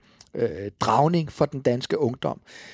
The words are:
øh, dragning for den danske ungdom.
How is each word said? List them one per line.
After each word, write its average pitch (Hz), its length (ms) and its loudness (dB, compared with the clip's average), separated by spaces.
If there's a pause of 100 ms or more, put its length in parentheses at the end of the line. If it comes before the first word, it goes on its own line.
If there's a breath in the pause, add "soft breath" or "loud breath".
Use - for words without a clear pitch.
(340 loud breath)
øh, 101 460 -4
dragning 147 520 2
for - 140 2
den 143 160 -6
danske 123 380 0
ungdom. 127 420 -4 (320 loud breath)